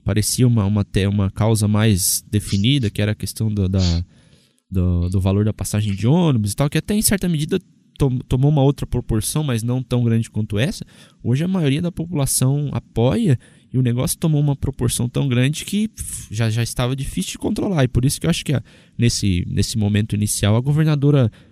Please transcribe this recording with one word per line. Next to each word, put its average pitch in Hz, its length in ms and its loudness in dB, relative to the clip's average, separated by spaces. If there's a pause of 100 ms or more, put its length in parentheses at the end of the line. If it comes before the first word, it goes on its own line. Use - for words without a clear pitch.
parecia 104 440 2
uma, 113 180 4
uma 101 180 2
te-, 98 220 0
uma 101 240 2
causa 107 380 2
mais 107 600 2
definida, 107 600 0
que 104 140 -4
era 104 80 0
a 104 40 -2
questão 110 380 -4
do, 98 160 0
da, 87 340 0 (640)
do, 90 400 0
do 95 120 0
valor 98 240 2
da 107 80 -2
passagem 104 400 -4
de 98 140 -2
ônibus 131 460 2
e - 20 -8
tal, 143 120 0
que 151 120 -2
até 208 160 -2
em 220 80 0
certa 196 260 0
medida 165 300 -2 (400)
tom-, 131 180 2 (100)
tomou 139 220 2
uma 147 140 4
outra 139 240 2
proporção, 123 560 -2
mas 120 180 -2
não 123 220 -2
tão 123 200 0
grande 113 280 0
quanto 107 260 -4
essa, 135 260 -2 (400)
hoje 127 200 0
a 180 40 -2
maioria 165 360 0
da 170 80 -4
população 143 800 -2
apoia 139 680 0 (320)
e - 60 -2
o 131 40 2
negócio 127 360 -2
tomou 151 240 0
uma 143 140 0
proporção 131 520 -2
tão 139 200 -2
grande 127 380 0
que, 214 220 -2
pff, - 460 -12
já, 113 160 -2
já 113 140 -2
estava 123 320 -4
difícil 139 380 -6
de - 40 -14
controlar. 208 460 -2
E 123 40 2
por 123 180 0
isso - 140 -2
que - 60 -8
eu 160 60 2
acho - 120 -4
que 143 100 -2
a, 113 100 -2 (340)
nesse, 101 500 0
nesse 98 300 -2
momento 104 380 0
inicial, 104 400 0
a 120 60 2
governadora 147 720 2 (200)